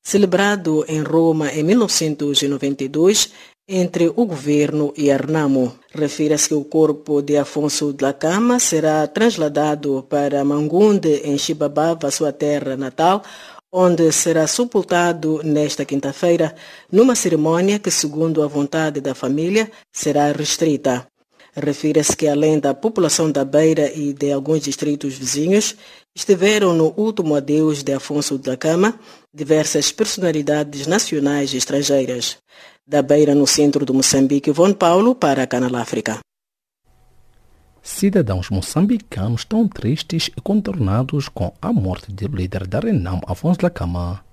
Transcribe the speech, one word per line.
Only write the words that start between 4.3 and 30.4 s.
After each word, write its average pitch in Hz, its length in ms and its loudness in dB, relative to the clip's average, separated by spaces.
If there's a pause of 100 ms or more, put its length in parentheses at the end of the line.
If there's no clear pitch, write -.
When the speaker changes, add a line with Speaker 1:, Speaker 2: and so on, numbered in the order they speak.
Speaker 1:
e 143 140 0
a 139 80 4
renamo. 135 580 0 (160)
Refira-se 151 580 -2
que 156 40 0
o 143 100 0
corpo 147 600 0
de 147 120 0
Afonso 147 560 -2
Dhlakama 170 680 0
será 156 480 0
trasladado 147 1000 -2
para 143 380 0
Mangunde, 156 760 2
em 143 120 -2
Xibabava, 151 760 -2
sua 151 200 -2
terra 139 460 -4
natal, 160 460 0 (500)
onde 170 380 4
será 160 340 0
sepultado 175 1000 0
nesta 151 400 0
quinta-feira, 156 720 0 (360)
numa 233 240 4
cerimônia 170 640 0
que, 196 100 -4
segundo 156 540 0
a 147 40 0
vontade 147 540 -2
da 135 140 -4
família, 175 560 -2 (200)
será 147 400 0
restrita. 139 760 -2 (500)
Refira-se 147 600 0
que, 156 100 0
além 151 320 2
da 139 140 0
população 175 580 0
da 139 140 0
Beira 151 440 2
e 143 220 -4
de 143 180 -2
alguns 143 320 -2
distritos 143 520 -4
vizinhos, 147 600 -2 (400)
estiveram 196 600 2
no 160 240 2
último 208 360 -2
adeus 147 480 0
de 139 120 -4
Afonso 139 440 -4
Dhlakama 160 640 0 (340)
diversas 151 560 0
personalidades 151 960 -2